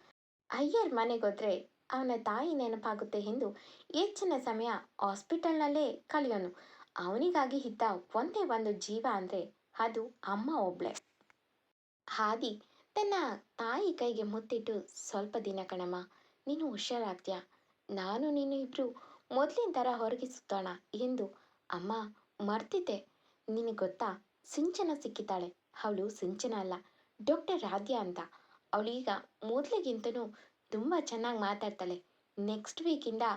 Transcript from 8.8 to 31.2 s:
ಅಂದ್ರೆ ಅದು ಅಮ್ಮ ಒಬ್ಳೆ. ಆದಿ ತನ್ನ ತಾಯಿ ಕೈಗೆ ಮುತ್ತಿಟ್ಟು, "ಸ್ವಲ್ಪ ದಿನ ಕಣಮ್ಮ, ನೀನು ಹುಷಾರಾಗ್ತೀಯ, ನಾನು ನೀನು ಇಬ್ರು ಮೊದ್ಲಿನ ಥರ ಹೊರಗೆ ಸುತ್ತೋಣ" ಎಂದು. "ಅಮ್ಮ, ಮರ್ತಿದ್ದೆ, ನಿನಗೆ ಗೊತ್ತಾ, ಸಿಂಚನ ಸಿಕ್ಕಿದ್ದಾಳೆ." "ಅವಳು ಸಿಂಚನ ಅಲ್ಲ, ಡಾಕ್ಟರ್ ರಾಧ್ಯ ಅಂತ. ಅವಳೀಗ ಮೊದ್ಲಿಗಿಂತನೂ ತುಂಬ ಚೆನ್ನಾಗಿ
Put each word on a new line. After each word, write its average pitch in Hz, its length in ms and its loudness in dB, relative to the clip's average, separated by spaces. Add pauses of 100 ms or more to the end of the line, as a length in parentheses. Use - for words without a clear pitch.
ಅಂದ್ರೆ 185 440 -2 (240)
ಅದು 226 280 0 (180)
ಅಮ್ಮ 226 340 0
ಒಬ್ಳೆ. 180 360 0 (1200)
ಆದಿ 220 440 0 (320)
ತನ್ನ 403 200 2 (440)
ತಾಯಿ 277 340 2
ಕೈಗೆ 233 300 0
ಮುತ್ತಿಟ್ಟು, 220 500 -2 (220)
"ಸ್ವಲ್ಪ 208 420 -4
ದಿನ 202 300 -2
ಕಣಮ್ಮ, 180 300 -2 (500)
ನೀನು 302 220 0
ಹುಷಾರಾಗ್ತೀಯ, 202 680 -2 (540)
ನಾನು 202 400 0
ನೀನು 277 240 2
ಇಬ್ರು 254 640 -4 (120)
ಮೊದ್ಲಿನ 320 420 2
ಥರ 254 140 2 (100)
ಹೊರಗೆ 233 300 0
ಸುತ್ತೋಣ" 196 420 -4 (260)
ಎಂದು. 247 320 0 (440)
"ಅಮ್ಮ, 180 220 -2 (480)
ಮರ್ತಿದ್ದೆ, 214 680 0 (400)
ನಿನಗೆ 226 240 0
ಗೊತ್ತಾ, 196 540 -2 (180)
ಸಿಂಚನ 349 460 0 (120)
ಸಿಕ್ಕಿದ್ದಾಳೆ." 196 520 -4 (300)
"ಅವಳು 208 260 0
ಸಿಂಚನ 208 480 -2
ಅಲ್ಲ, 185 160 -2 (480)
ಡಾಕ್ಟರ್ 320 380 2
ರಾಧ್ಯ 202 340 0
ಅಂತ. 180 240 -2 (540)
ಅವಳೀಗ 233 360 0 (360)
ಮೊದ್ಲಿಗಿಂತನೂ 233 920 0 (360)
ತುಂಬ 240 300 2
ಚೆನ್ನಾಗಿ 233 380 -2